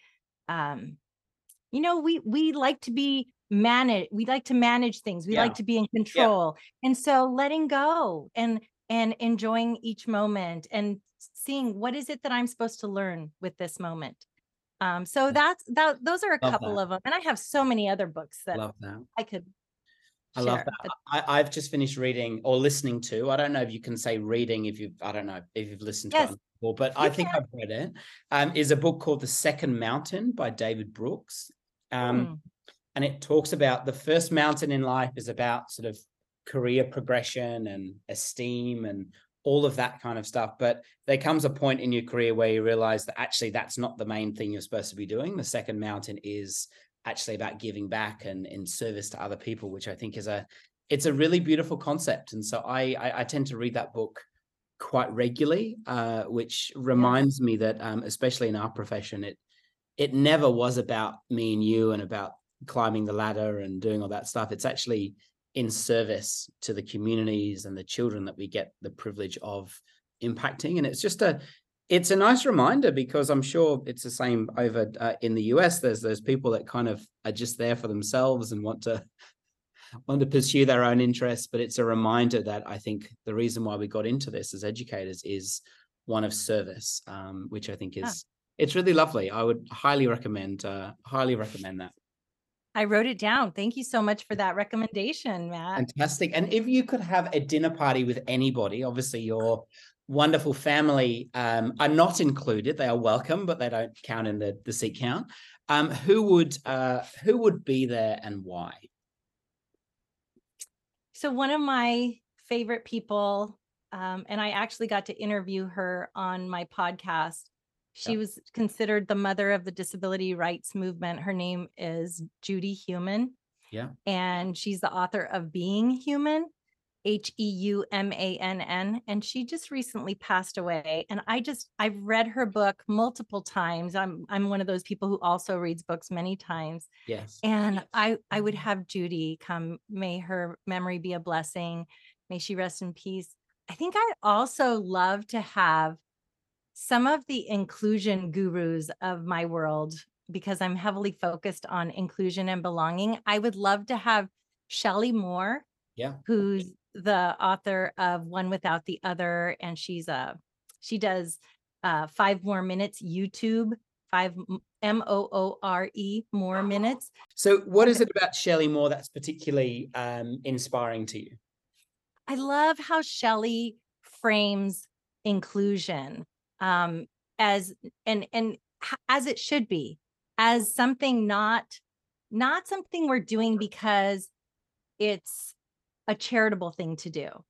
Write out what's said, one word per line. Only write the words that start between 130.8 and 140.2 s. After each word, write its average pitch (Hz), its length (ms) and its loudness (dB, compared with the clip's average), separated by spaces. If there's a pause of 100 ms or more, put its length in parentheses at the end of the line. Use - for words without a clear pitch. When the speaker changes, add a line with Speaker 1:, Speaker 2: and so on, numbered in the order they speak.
Speaker 1:
And 202 180 -4
I 226 120 0
just, 247 380 -8
I've 214 200 -2
read 220 300 2
her 233 180 -2
book 202 420 0
multiple 214 540 0
times. 170 540 -4
I'm, 185 340 -4
I'm 202 200 0
one 196 120 0
of 185 60 -2
those 185 160 -2
people 196 260 -4
who 196 100 0
also 180 380 0
reads 170 260 -4
books 170 280 -6
many 180 240 -4
times. 165 520 -8 (200)
Speaker 2:
Yes. 107 360 -10
Speaker 1:
And 214 340 2
Speaker 2:
Yes. 180 160 -6
Speaker 1:
I, 214 240 2 (140)
I 208 100 0
would 208 140 0
have 190 320 -4
Judy 165 540 -4
come. 165 380 -8 (100)
May 190 300 -6
her 175 380 -6 (100)